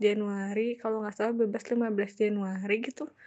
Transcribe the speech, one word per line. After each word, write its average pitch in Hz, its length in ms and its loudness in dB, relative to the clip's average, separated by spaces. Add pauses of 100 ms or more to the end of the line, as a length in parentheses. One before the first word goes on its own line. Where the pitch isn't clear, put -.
Januari, 208 800 0
kalau 220 220 -2
nggak 208 120 -6
salah 226 200 0
bebas 220 360 0
lima 233 220 2
belas 202 240 0
Januari 202 640 0
gitu. 269 220 -8 (200)